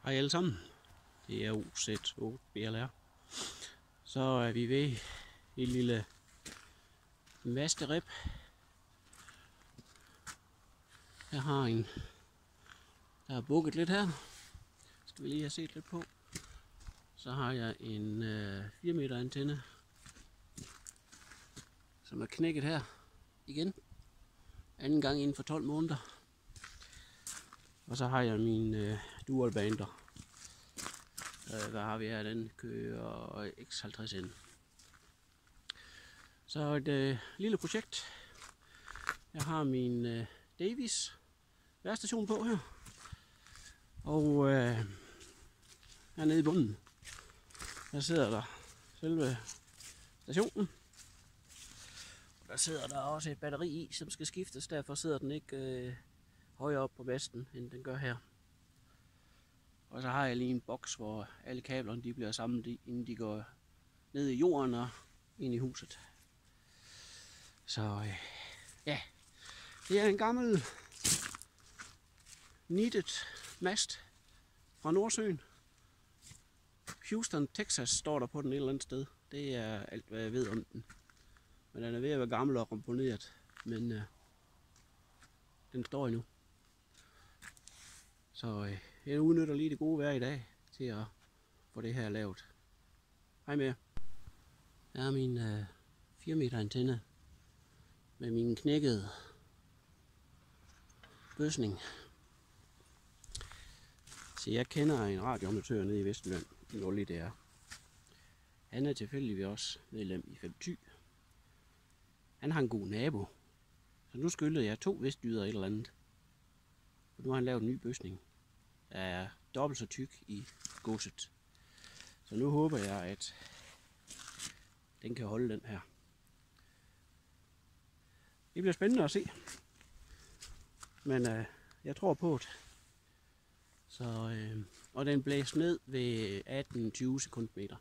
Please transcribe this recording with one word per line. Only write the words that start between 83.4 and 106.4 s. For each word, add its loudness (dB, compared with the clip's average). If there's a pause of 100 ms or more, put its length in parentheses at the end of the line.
Men, -2
øh, -4 (1700)
den -2
står 0
endnu. 2 (2000)
Så, -4
øh, -4 (260)
jeg 2
udnytter 8
lige 2
det -2
gode 2
vejr 4
i 2
dag -2 (240)
til -8
at -2 (720)
få -8
det -2
her 0
lavet. -4 (1000)
Hej -2
med 4
jer. 2 (1200)
Der -2
er 2
min, 2
øh, 0 (520)
fire -2
meter 2
antenne 2 (1160)
med -4
min 4
knækkede 4 (2250)
bøsning. 2 (2500)
Så -2
jeg 2
kender 4
en 0
radioamatør 0
nede 2
i 2
Vestjylland, -2 (280)